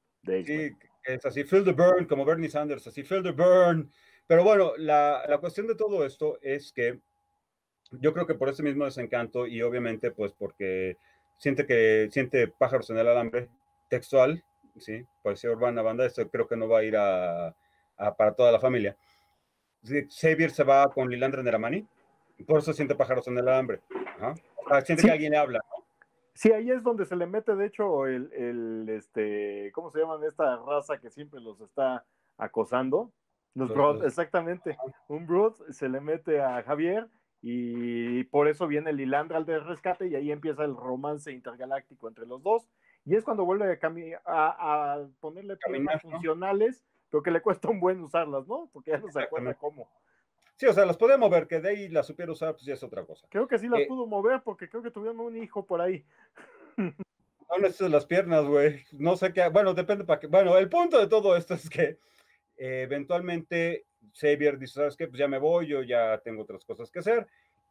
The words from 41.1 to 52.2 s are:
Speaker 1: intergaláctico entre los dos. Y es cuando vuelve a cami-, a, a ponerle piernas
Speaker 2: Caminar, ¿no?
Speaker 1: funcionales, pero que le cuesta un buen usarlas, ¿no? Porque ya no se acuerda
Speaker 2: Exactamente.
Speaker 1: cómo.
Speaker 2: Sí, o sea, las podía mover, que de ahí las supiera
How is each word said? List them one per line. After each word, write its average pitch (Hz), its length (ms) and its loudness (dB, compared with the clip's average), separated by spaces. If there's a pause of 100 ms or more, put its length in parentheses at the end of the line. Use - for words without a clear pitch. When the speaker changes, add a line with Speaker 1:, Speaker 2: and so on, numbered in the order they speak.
Speaker 1:
intergaláctico 127 720 -12
entre 113 200 -18
los 131 160 -14
dos. 220 260 0 (360)
Y 170 120 0
es 220 80 0
cuando 214 200 -2
vuelve 190 280 0
a 156 80 -8
cami-, 165 340 -6 (100)
a, 156 720 0
a 143 140 -8 (120)
ponerle 190 360 -12
piernas - 80 -10
Speaker 2:
Caminar, 151 400 -4
¿no? 165 80 -20
Speaker 1:
funcionales, 196 720 -2 (260)
pero 151 140 0
que 175 80 0
le 165 100 2
cuesta - 260 0
un 208 120 -2
buen 185 240 2
usarlas, 151 420 -4
¿no? 277 260 -10
Porque 147 200 -10
ya 147 60 0
no 196 120 -14
se 143 100 -6
acuerda - 300 -6
Speaker 2:
Exactamente. - 80 -10
Speaker 1:
cómo. 147 320 -12 (640)
Speaker 2:
Sí, 269 120 -4
o 220 80 8
sea, 196 100 6
las 175 140 2
podía 254 180 6
mover, 180 320 4
que 165 100 -2
de 180 120 -2
ahí 208 180 -6
las 160 180 0
supiera 160 240 -12